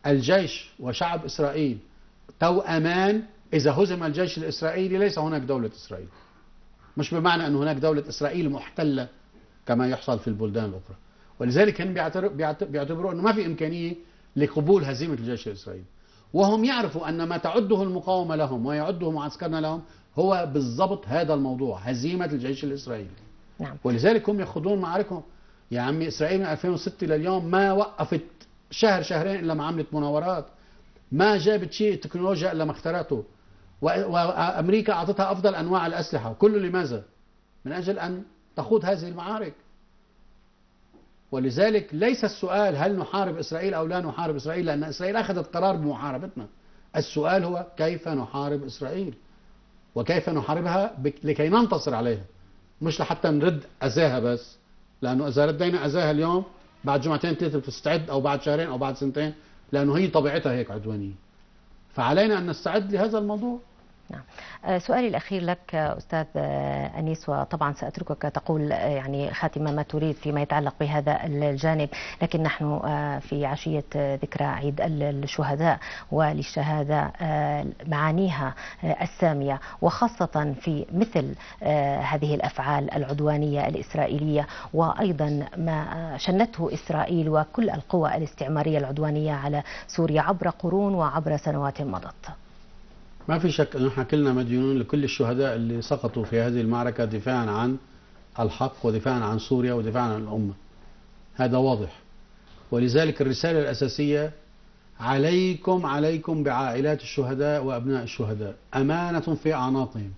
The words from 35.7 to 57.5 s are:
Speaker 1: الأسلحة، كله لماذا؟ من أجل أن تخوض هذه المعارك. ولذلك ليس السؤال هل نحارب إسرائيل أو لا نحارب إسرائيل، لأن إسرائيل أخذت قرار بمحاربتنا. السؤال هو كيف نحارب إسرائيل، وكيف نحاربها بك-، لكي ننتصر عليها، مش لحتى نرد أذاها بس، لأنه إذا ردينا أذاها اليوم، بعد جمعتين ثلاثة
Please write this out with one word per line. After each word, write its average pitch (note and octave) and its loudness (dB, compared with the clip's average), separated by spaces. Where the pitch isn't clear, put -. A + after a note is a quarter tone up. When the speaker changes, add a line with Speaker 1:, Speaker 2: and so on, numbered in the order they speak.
Speaker 1:
الأسلحة، D3+ -4
كله G#3 4
لماذا؟ F3+ -2
من C3+ -8
أجل F3+ -4
أن F3+ -6
تخوض G#3 2
هذه F3 0
المعارك. F3 -8
ولذلك D#3+ 2
ليس A3+ 2
السؤال G3 0
هل F#3 2
نحارب F3+ -2
إسرائيل E3+ -4
أو D#3+ -2
لا F3+ -2
نحارب D#3+ -4
إسرائيل، E3 -4
لأن D3 0
إسرائيل F#3 -4
أخذت F#3 -2
قرار F#3 2
بمحاربتنا. C3+ -4
السؤال D#3+ 2
هو F3 -4
كيف E3 -2
نحارب C#3 -4
إسرائيل، C#3+ -6
وكيف E3 0
نحاربها E3+ 0
بك-، C#3 -4
لكي D3+ 2
ننتصر F#3+ 4
عليها، A2 0
مش D#3+ -2
لحتى - 0
نرد D3+ 4
أذاها B2+ 4
بس، A#2+ -2
لأنه C3 2
إذا C#3+ 4
ردينا E3+ 0
أذاها D3+ 2
اليوم، E3 2
بعد C#3 2
جمعتين D#3 0
ثلاثة D#3 0